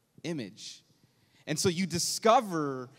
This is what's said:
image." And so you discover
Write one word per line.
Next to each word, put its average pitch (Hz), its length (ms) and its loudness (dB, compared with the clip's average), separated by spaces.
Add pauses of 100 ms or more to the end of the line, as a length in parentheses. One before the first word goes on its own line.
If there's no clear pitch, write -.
(240)
image." 143 600 -8 (640)
And 156 100 -2
so 196 120 2
you 180 180 0
discover 160 1120 2